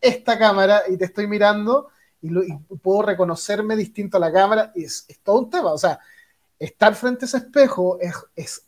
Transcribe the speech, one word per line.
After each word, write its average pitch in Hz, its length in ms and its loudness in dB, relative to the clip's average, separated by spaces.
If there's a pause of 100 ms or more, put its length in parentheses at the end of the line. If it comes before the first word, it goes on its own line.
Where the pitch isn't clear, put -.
esta 240 380 0
cámara 202 500 4
y 185 80 -2
te 180 80 -2
estoy 208 220 -6
mirando 208 600 0 (340)
y, 160 80 -10
lo, 175 120 -2
y 170 140 -8 (260)
puedo 196 200 0
reconocerme 202 760 -2
distinto 202 400 -6
a 185 40 4
la 165 120 0
cámara", 208 420 2
y 170 100 -6
es, - 220 -14
es - 140 -20
todo 214 200 2
un 233 100 -6
tema. 349 220 -2
O 151 60 -4
sea, 165 220 0 (580)
estar 208 360 2
frente 247 300 -6
a 247 40 -8
ese - 100 -4
espejo 185 600 2
es, 175 140 -6 (200)
es - 340 -16